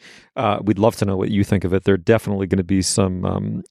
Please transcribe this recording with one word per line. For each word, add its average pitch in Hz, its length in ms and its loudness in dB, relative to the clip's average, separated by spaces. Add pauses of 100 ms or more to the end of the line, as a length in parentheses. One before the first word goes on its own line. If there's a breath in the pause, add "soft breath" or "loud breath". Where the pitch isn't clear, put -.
(360 loud breath)
Uh, 107 280 -2
we'd 98 160 0
love 110 160 2
to - 100 -2
know 98 100 -2
what 95 140 -2
you 98 140 2
think 98 200 0
of 90 100 -2
it. 95 100 0
There 98 100 4
are 95 40 2
definitely 101 500 0
gonna 98 160 2
be 95 180 0
some, 92 420 0
um, 98 480 -4